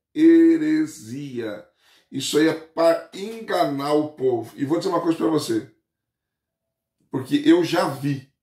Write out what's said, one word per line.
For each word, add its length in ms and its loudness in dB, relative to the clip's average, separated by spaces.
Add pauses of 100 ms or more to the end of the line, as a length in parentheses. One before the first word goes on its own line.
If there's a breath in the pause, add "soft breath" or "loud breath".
(140)
heresia. 1500 2 (440 soft breath)
Isso 260 -4
aí 100 4
é 60 0
pra 640 0
enganar 800 -4
o 160 0
povo. 460 -4
E 80 -8
vou 140 0
dizer 140 -4
uma 100 -2
coisa 160 -2
pra 100 -2
você. 440 -4 (1400)
Porque 340 -2
eu 200 6
já 240 0
vi. 440 -6 (120)